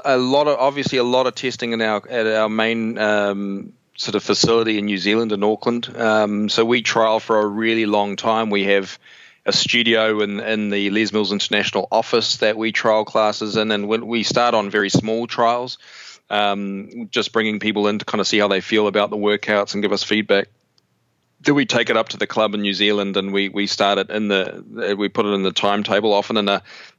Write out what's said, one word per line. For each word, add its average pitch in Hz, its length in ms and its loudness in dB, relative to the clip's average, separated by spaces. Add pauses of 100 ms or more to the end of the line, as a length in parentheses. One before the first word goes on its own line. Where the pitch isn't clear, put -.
a, 135 120 4
a - 20 4
lot 135 300 4
of, 135 100 2
obviously 139 400 0
a 120 60 4
lot 127 220 2
of 120 80 -2
testing 120 380 -6
in 113 80 -2
our, 107 300 -2
at 117 160 0
our 110 240 2
main, 110 480 -2
um, 101 720 -2 (240)
sort - 180 -6
of 101 80 0
facility 113 560 2
in 101 60 -2
New 101 140 -2
Zealand, 107 340 0
in 101 100 -2
Auckland. 117 540 0
Um, 107 520 2
so 113 160 2
we 120 180 0
trial 110 360 2
for 107 220 0
a 104 60 2
really 113 380 0
long 101 300 0
time. 110 340 0
We 101 160 0
have 98 320 2 (480)
a - 80 0
studio 110 680 2
in, 101 180 -2
in 107 320 -2
the 101 200 0
Les 104 220 0
Mills 101 200 0
International - 580 -2
office 113 460 0
that 107 200 0
we 110 140 -2
trial 110 340 2
classes 107 520 -2
in, 107 160 0
and 101 160 -2
when 110 180 -2
we 117 160 -2
start 120 320 0
on 104 160 0
very 104 200 0
small 113 360 0
trials, 120 520 -2 (520)
um, 101 800 -4
just - 220 -2
bringing 107 260 0
people 104 300 0
in 104 100 0
to - 60 -8
kinda 104 200 -2
see 110 140 0
how 104 100 4
they 95 120 2
feel 107 260 2
about 101 240 0
the 107 60 -4
workouts 104 580 0
and 101 80 -2
give 101 100 0
us 101 100 -2
feedback. 104 460 2 (920)
Then 147 140 2
we 139 120 4
take 117 220 0
it 113 80 2
up 113 140 0
to 110 60 -10
the 101 100 -4
club 107 280 0
in 104 80 -4
New 101 120 -2
Zealand, 101 420 0
and 98 160 -2
we, 98 160 0
we 101 180 -4
start 101 320 2
it 95 120 -4
in 107 180 -2
the, 95 720 -2
we 101 100 -2
put 104 160 -2
it 104 60 -2
in 98 140 0
the 92 80 -2
timetable, 104 600 0
often 104 240 0
in 101 120 0
a 98 140 0 (360)